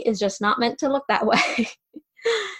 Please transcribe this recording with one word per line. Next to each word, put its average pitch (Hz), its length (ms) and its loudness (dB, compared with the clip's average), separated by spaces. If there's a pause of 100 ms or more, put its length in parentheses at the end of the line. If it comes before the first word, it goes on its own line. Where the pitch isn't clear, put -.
is 214 120 2
just 196 220 -2
not 208 180 2
meant 240 200 0
to 294 100 0
look 277 180 0
that 214 180 2
<laughs> - 20 2
way. 233 120 4 (840)
So 453 80 2 (260)